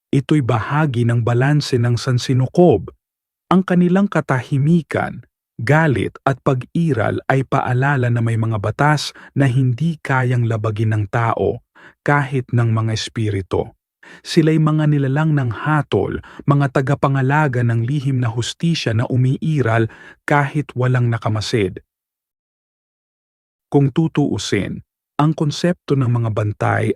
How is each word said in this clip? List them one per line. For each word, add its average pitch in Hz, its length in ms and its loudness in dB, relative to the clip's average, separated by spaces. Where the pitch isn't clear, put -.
ito'y 147 320 2
bahagi 123 640 -2
ng 117 160 2
balanse 127 560 0
ng 120 240 0
sansinukob. 127 880 2
Ang 185 80 6
kanilang 180 480 2
katahimikan, 143 1120 -2
galit 131 640 0
at 139 160 -2
pag-iral 127 880 -2
ay 135 160 2
paalala 127 640 0
na 117 160 0
may 113 160 0
mga 113 160 -2
batas 143 560 0
na 139 80 4
hindi 135 560 0
kayang 127 480 0
labagin 110 480 0
ng 104 160 -4
tao, 117 480 0
kahit 139 560 0
ng 117 160 2
mga 110 240 -2
espiritu. 101 720 -4
Sila'y 160 400 2
mga 156 240 2
nilalang 147 480 0
ng 131 160 0
hatol, 135 720 -2
mga 143 320 2
tagapangalaga 135 880 0
ng 117 160 0
lihim 131 400 -2
na 117 80 -2
hustisya 120 640 -4
na 113 160 0
umiiral 127 800 0
kahit 143 560 0
walang 123 320 2
nakamasid. 107 720 -2
Kung 139 240 2
tutuusin, 139 880 -2
ang 151 160 2
konsepto 151 640 -2
ng 127 80 2
mga 117 240 0
bantay 107 640 -2